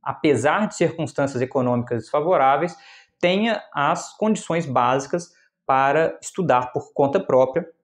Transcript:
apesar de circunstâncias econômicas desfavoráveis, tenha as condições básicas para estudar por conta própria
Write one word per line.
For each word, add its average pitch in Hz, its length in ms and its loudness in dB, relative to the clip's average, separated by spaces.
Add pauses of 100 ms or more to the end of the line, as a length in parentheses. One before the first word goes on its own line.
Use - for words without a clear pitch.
apesar 147 640 0
de - 80 -10
circunstâncias 139 640 -2
econômicas 123 600 -2
desfavoráveis, 151 720 0 (460)
tenha 202 420 0 (100)
as 147 440 -2
condições 170 480 -2
básicas 135 640 0 (360)
para 139 560 2
estudar 131 520 0
por - 200 -8
conta 143 280 0
própria 131 440 2 (180)